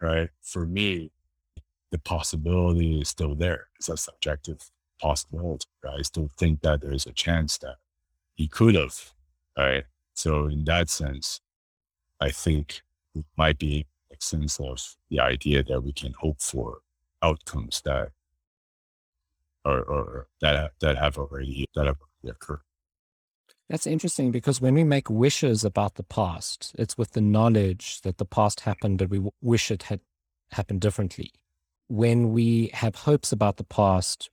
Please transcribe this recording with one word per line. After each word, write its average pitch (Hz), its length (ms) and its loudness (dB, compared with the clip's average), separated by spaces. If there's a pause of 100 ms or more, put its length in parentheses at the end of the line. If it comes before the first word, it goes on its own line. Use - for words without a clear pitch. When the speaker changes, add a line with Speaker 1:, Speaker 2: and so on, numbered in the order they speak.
Speaker 1:
right? 82 300 0 (120)
For 87 220 -6
me, 90 460 -2 (800)
the 85 80 -4
possibility 85 1000 0
is 71 80 -4
still 73 260 -4
there. 82 340 -2 (100)
It's - 100 -10
a 80 80 -6
subjective - 720 -8 (300)
possibility, 76 640 -4 (180)
right? 69 140 -8
I 71 40 -4
still 76 340 -4
think 80 260 2
that 73 180 2
there 71 120 -8
is 69 140 -4
a - 60 -18
chance 82 460 0
that 65 180 -14 (580)
he 78 140 -4
could 110 260 6
have, - 380 -2 (440)
right? 67 280 0 (300)
So 76 320 0
in 76 180 -2
that 85 240 2
sense, - 520 -6 (800)
I 71 100 0
think - 520 -2 (320)
it 78 100 -8 (120)
might 78 220 2
be 73 280 -2 (260)
a - 60 -20
sense 73 420 -4
of 65 360 -10 (140)
the 71 100 0
idea 67 440 2
that 65 180 -2
we 69 100 -6
can 65 260 -8
hope 78 220 -2
for 58 380 -6 (440)
outcomes 78 600 -2
that 67 280 -2 (1500)
are, 65 180 0
or 65 460 -6 (120)
that, 76 400 2
that 76 160 2
have 73 220 0
already, 67 560 -6
that 73 120 2
have 69 120 0
already - 360 -16
occurred. - 260 -10 (1080)
Speaker 2:
That's - 180 -4
interesting, 151 440 0
because 123 300 0
when 131 140 4
we 165 100 6
make 143 260 2
wishes 113 540 2
about 104 320 0
the 98 80 -8
past, - 760 -4
it's - 180 -2
with 113 160 -2
the 113 80 0
knowledge 104 840 4
that 92 160 -4
the 101 60 -2
past 104 360 0
happened 98 420 0
and 92 80 0
we 98 80 0
w-, 98 220 -2
wish 117 300 2
it 101 140 -4
had 101 160 -6 (520)
happened 98 280 -2
differently. 101 520 -2 (560)
When 117 440 4
we 117 420 2
have 113 200 0
hopes - 380 2
about 104 240 2
the - 80 -8
past, - 680 2